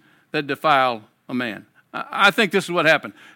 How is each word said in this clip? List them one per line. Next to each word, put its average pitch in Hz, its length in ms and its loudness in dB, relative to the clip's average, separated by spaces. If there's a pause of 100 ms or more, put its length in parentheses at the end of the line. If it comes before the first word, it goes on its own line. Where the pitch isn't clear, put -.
(320)
that 151 160 -4
defile 131 560 0 (260)
a 139 60 -8
man." 113 320 -6 (260)
I, - 180 -8
I 202 200 4
think 214 200 0
this 196 120 0
is - 80 -10
what 170 160 2
happened. 147 260 2 (220)